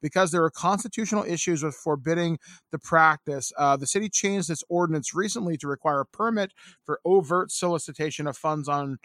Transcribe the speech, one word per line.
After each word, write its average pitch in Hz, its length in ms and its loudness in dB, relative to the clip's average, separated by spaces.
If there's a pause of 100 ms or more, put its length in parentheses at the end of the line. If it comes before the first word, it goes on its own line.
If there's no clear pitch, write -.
because 180 280 2
there 175 140 2
are 160 60 4
constitutional 202 720 -2
issues 165 380 -2
with 151 120 -2
forbidding 165 640 -2 (320)
the 156 80 -6
practice. 156 800 2
Uh, 139 200 4
the 139 100 -4
city 208 220 -2
changed 196 420 0
its 160 180 -6
ordinance 165 460 0
recently 190 440 -2
to 143 100 -8
require 139 320 -2
a 131 60 -2
permit 214 460 -2 (320)
for 151 200 -4
overt 175 460 4
solicitation 156 760 -4
of 139 100 -6
funds 151 320 -2
on, 143 360 -2